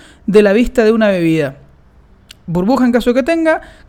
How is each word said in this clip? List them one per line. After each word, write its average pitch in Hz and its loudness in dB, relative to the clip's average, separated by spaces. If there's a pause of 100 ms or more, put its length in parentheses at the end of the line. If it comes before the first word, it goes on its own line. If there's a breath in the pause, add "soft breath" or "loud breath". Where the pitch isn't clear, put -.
(260 loud breath)
de 214 4
la 202 4
vista 233 0
de 220 2
una 220 0
bebida. 160 -2 (920)
Burbuja 196 -2
en 240 0
caso 240 0
que 262 -2
tenga, 330 -2 (260 loud breath)